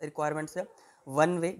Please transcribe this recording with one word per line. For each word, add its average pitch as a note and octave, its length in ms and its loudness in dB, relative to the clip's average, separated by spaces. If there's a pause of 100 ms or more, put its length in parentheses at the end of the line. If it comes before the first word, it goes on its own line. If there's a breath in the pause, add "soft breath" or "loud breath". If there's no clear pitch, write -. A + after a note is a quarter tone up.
रिक्वायरमेंट्स D3+ 560 -4
है, G3 80 -6 (400 loud breath)
वन D#3 320 4
वे, E3 220 0